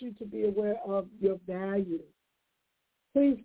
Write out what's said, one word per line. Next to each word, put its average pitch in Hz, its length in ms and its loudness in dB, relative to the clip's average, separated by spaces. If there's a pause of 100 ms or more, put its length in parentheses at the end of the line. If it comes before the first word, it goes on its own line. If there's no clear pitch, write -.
you 247 120 -10
to 214 120 -12
be 214 200 -4
aware 208 320 2 (100)
of 196 200 -2 (140)
your 190 180 2 (100)
value. 185 540 -4 (1120)
Please 277 300 6